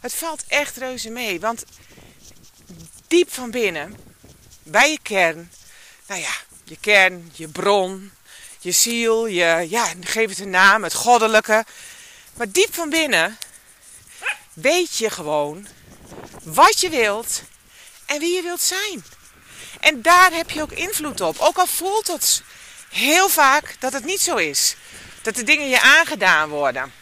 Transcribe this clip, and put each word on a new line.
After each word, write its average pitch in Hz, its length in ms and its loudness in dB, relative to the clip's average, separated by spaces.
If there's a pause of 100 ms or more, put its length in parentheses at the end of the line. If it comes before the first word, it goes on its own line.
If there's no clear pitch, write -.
Het 247 140 -12
valt 320 340 -8
echt 285 280 -4
reuze 254 340 -10
mee, 220 300 -6
want 220 240 -4 (1500)
diep 349 220 2
van 254 180 -10
binnen, 196 460 -4 (640)
bij 220 280 2
je 311 120 -6
kern, 170 500 -2 (540)
nou 190 140 -10
ja, 147 120 -8 (320)
je 156 160 -20
kern, 185 520 4
je 160 160 -16
bron, 190 640 -2 (460)
je 175 120 -10
ziel, 226 560 0
je, 175 420 2
ja, 202 320 -2
geef 220 280 -2
het 190 100 -10
een 196 120 -10
naam, 196 320 6
het 170 120 -6
goddelijke. 220 720 4 (680)
Maar 233 160 -6
diep 370 240 0
van 330 160 -4
binnen 226 480 0 (1120)
weet 320 440 -2
je 214 140 -2
gewoon 151 560 -6 (760)
wat 294 380 4
je 370 80 -2
wilt 226 540 -2 (640)
en 294 120 -6
wie 339 160 -2
je 370 80 -4
wilt 349 200 -8
zijn. 381 420 -6 (760)
En 277 220 0
daar 359 300 6
heb 330 180 -6
je 311 120 -6
ook 294 100 -8
invloed 320 480 -8
op. 160 180 -4
Ook - 180 2
al 359 100 2
voelt 403 400 -4
het - 360 -2 (460)
heel 311 400 2
vaak 294 500 2
dat 254 140 -4
het 262 120 -8
niet 359 160 -4
zo 339 160 -2
is. 156 400 -2 (460)
Dat 220 120 -4
de 233 80 -6
dingen 294 260 0
je 247 120 2
aangedaan 214 680 4
worden. 135 540 -4